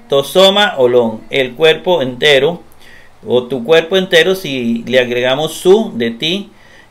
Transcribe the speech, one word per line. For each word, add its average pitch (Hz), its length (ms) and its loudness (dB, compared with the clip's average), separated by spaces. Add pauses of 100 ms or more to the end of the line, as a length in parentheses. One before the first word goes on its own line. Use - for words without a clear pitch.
Tosoma, 190 680 2
olon, 120 520 2
el 127 240 -4
cuerpo 156 480 0
entero. 135 600 0 (640)
O 120 180 0
tu 127 200 -8
cuerpo 165 320 2
entero 185 400 2
si 117 500 -4
le 127 140 0
agregamos 127 540 -2
su, 196 420 2
de 117 160 -2
ti. 170 380 -6 (420)